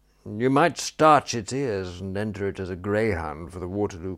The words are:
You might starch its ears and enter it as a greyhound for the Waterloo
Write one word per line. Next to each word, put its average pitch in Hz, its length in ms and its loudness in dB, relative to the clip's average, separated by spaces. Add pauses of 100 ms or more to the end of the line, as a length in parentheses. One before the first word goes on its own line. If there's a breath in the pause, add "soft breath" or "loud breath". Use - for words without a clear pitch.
(240)
You 107 240 0
might 139 300 4
starch - 560 4
its 113 180 -4
ears 98 480 -2
and 95 160 -6
enter 101 320 -2
it 95 100 -4
as 92 120 -6
a 95 60 -6
greyhound 87 760 -2
for 90 80 -10
the 87 80 -6
Waterloo 95 500 -4